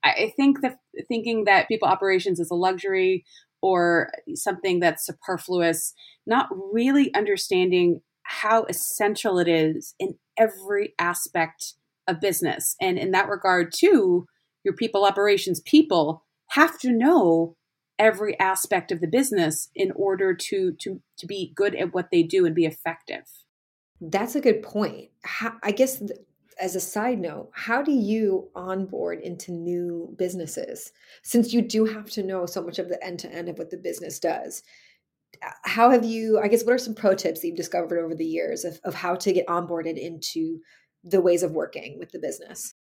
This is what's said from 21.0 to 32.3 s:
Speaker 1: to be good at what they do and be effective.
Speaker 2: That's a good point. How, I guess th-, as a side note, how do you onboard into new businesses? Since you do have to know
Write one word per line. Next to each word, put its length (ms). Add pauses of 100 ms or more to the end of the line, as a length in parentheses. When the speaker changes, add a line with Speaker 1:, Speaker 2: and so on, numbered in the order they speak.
Speaker 1:
to 80
be 300
good 200
at 180
what 180
they 120
do 220
and 100
be 100
effective. 580 (800)
Speaker 2:
That's 340
a 60
good 200
point. 480 (140)
How, 300 (100)
I 80
guess 280
th-, 120 (480)
as 160
a 40
side 400
note, 340
how 280
do 100
you 640
onboard 680
into 300
new 680
businesses? 720 (320)
Since 300
you 80
do 240
have 260
to 120
know 220